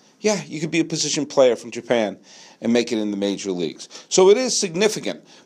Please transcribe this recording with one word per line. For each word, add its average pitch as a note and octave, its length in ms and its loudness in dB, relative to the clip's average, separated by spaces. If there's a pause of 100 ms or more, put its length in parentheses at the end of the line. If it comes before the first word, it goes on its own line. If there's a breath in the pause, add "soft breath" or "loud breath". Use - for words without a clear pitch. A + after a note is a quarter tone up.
(200 soft breath)
yeah, G3+ 240 0
you D#3 160 -10
could D#3 100 -6
be E3 100 0
a D#3 40 0
position D3+ 420 -4
player C3 300 4
from A#2 140 -14
Japan A2+ 480 -2 (420 loud breath)
and A2+ 120 0
make A#2 200 2
it A2+ 60 0
in G#2 120 -2
the G2+ 60 -4
major G2 340 -2
leagues. - 580 -8
So F#3 220 6
it G#3+ 80 6
is B3+ 200 -2
significant. F3 680 -4 (200 soft breath)